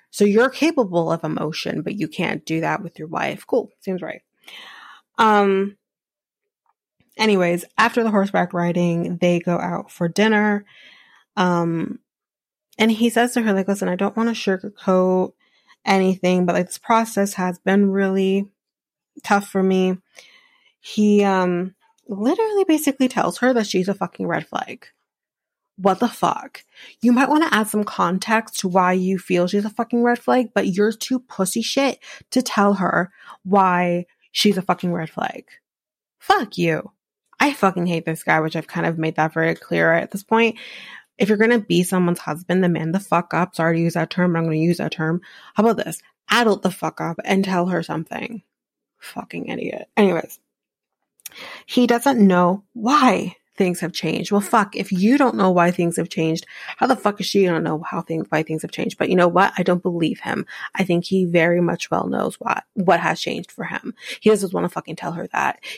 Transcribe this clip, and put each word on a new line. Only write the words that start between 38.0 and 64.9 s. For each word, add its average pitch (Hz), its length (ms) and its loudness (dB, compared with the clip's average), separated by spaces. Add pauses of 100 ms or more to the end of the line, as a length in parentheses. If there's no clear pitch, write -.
this 160 180 -6
guy, 160 160 2
which 160 160 -4
I've 156 100 -6
kind 165 200 -4
of 165 120 -2
made 160 160 -2
that 156 180 0
very 165 220 0
clear 165 380 0
at 170 180 0
this 202 140 -10
point. 233 340 2 (580)
If 190 120 0
you're 214 100 2
gonna 233 220 4
be 180 240 2
someone's 180 340 0
husband, 180 460 -2
then 175 80 2
man 160 180 -2
the 185 80 -2
fuck 175 360 -2
up. 175 200 -2
Sorry 165 220 0
to 170 60 0
use 170 120 0
that 165 160 -2
term, 180 220 0
but 165 80 0
I'm 165 60 -2
gonna 156 100 -2
use 165 220 2
that 156 140 -6
term. 165 280 -2 (340)
How 208 80 2
about 220 140 4
this? - 260 -8 (260)
Adult 214 340 2
the 185 100 0
fuck - 280 -8
up 165 240 -6
and 190 200 2
tell 185 220 0
her 175 180 0
something. - 580 -8 (560)
Fucking - 480 -12
idiot. - 500 -10
Anyways. 190 440 0 (1200)
He 247 220 2
doesn't 233 400 4
know 180 460 4
why 233 640 2 (180)
things 180 260 0
have 175 120 -6
changed. - 400 -4
Well, 202 80 4
fuck, 202 340 0
if - 160 -6
you 208 260 4
don't 247 200 2
know 190 160 2
why 175 180 4
things 170 260 -2
have 165 120 -4
changed, 160 360 -2 (340)
how 254 100 2
the 262 80 2
fuck 202 240 -2
is 190 60 -6
she 202 180 2
gonna 165 160 2
know 160 220 -2
how - 180 -6
thing-, 160 300 -6
why 156 120 0
things 160 200 -6
have 160 100 -10
changed? - 260 -6
But - 120 -2
you 185 40 2
know 180 140 4
what? 175 280 2
I 185 60 -2
don't 180 200 0
believe 170 380 -2
him. - 240 -6 (300)
I - 80 -2
think 175 220 0
he 185 220 0
very 175 340 2
much 170 280 -2
well 175 200 -2
knows - 320 -4
what, - 240 -4 (100)
what 175 240 2
has 170 220 -2
changed - 320 -8
for - 100 -14
him. - 320 -10 (260)
He 208 100 4
doesn't 190 220 0
wanna 175 180 -2
fucking 160 260 -10